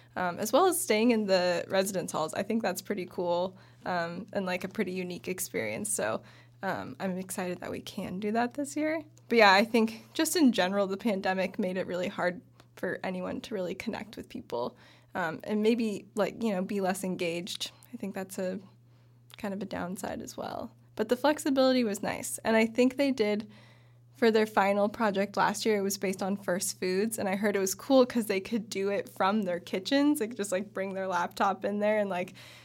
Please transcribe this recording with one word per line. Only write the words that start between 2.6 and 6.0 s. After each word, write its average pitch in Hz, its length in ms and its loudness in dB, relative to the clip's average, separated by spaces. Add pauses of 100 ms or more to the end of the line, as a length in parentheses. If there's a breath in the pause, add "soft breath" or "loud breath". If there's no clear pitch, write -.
that's 185 180 -2
pretty 190 240 -6
cool, 175 520 -2 (280 loud breath)
um, 175 460 -4
and, 196 140 -2
like, 180 180 -2
a 190 60 -8
pretty 185 240 -4
unique 180 340 -6
experience. 185 640 -4
So, - 300 -2 (420 loud breath)